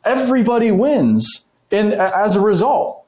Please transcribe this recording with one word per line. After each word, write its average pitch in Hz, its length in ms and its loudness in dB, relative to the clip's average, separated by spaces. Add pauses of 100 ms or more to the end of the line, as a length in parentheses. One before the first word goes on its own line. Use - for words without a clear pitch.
Everybody 240 680 0
wins 185 720 0 (260)
in, 208 220 0
a-, 190 240 -2
as 202 180 0
a 202 60 0
result. 208 560 0 (120)